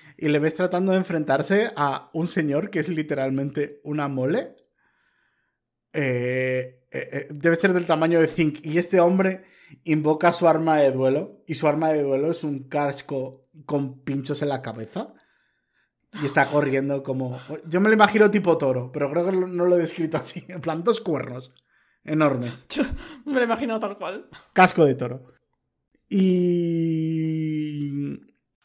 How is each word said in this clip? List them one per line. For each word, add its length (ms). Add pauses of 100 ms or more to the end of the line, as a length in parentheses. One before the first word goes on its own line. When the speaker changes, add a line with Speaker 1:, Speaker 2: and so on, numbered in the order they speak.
(160)
Speaker 1:
Y 120
le 100
ves 160
tratando 380
de 60
enfrentarse 760
a 380
un 160
señor 420
que 100
es 80
literalmente 960
una 240
mole. 480 (1400)
Eh, 1000
eh, 200
eh, 180
debe 260
ser 160
del 140
tamaño 340
de 80
Zink. 360
Y 140
este 220
hombre 440 (380)
invoca 500
su 140
arma 320
de 140
duelo. 560
Y 80
su 100
arma 260
de 100
duelo 280
es 140
un 240
casco 800 (160)
con 400
pinchos 380
en 80
la 120
cabeza. 500 (1080)
Y 20
está 240
corriendo 540
como, 360 (280)
yo 140
me 80
lo 60
imagino 360
tipo 260
toro, 340
pero 200
creo 160
que 60
lo, 160
no 180
lo 100
he 40
descrito 360
así. 320
En 140
plan, 220
dos 160
cuernos 520 (520)
enormes. 640
Speaker 2:
Yo 140 (420)
me 80
lo 60
he 40
imaginado 360
tal 180
cual. 320 (240)
Speaker 1:
Casco 320
de 80
toro. 380 (760)
Y 1800 (760)